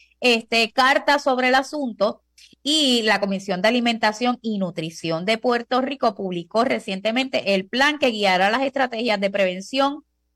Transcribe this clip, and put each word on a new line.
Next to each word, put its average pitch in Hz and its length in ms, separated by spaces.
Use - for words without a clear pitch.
este, 226 520
cartas 285 500
sobre 254 260
el 254 80
asunto 269 680
y 269 400
la 208 180
Comisión 196 400
de 208 80
Alimentación 240 720
y 220 160
Nutrición 165 680
de 220 100
Puerto 240 460
Rico 262 320
publicó 185 500
recientemente 226 880
el 190 140
plan 285 300
que 277 100
guiará 196 420
las 254 120
estrategias 247 580
de 196 80
prevención 202 760